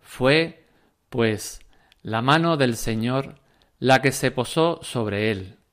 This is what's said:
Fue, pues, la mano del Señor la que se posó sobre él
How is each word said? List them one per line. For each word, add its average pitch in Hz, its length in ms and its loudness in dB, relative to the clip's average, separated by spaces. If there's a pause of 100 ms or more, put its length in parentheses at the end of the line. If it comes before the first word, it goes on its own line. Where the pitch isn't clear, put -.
Fue, 156 640 0 (460)
pues, 113 500 -2 (420)
la 110 200 -4
mano 160 340 4
del 127 200 2
Señor 117 600 -4 (420)
la 127 240 4
que 135 100 2
se - 180 -2
posó 160 520 -2
sobre 107 480 -2
él 95 280 -8 (140)